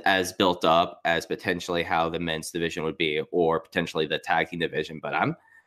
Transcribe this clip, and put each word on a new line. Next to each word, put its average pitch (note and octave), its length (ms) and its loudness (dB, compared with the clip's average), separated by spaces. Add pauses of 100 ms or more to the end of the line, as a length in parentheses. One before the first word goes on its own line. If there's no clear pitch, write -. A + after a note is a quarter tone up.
as F#2 280 2
built F2+ 300 2
up E2+ 400 4
as E2 220 0
potentially F2 560 -2
how E2 280 0
the E2 100 -4
men's D#2+ 320 -4
division E2 320 -4
would D#2+ 120 -4
be, D2+ 360 0
or E2 280 2
potentially D#2+ 460 -2
the D2+ 140 -4
tag E2 300 0
team F2 100 -8
division. D#2 420 -4
But D2 140 -6
I'm A#2+ 200 0 (320)